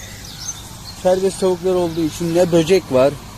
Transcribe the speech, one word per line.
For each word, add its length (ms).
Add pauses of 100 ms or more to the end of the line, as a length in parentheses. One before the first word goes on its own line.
(1040)
Serbest 380
tavuklar 340
olduğu 260
için 340
ne 180
böcek 400
var, 200 (260)